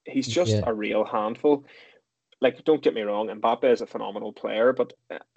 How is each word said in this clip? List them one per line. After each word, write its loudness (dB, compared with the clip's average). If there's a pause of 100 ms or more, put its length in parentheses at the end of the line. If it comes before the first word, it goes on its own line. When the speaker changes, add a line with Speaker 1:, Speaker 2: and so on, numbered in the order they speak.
Speaker 1:
he's -4
just 0
Speaker 2:
Yeah. 2
Speaker 1:
a -2
real -2
handful. 0 (800)
Like, 0
don't 2
get 2
me -6
wrong, -2
Mbappe 0
is 4
a -10
phenomenal -10
player, 0
but, -4 (180)
uh, -10 (200)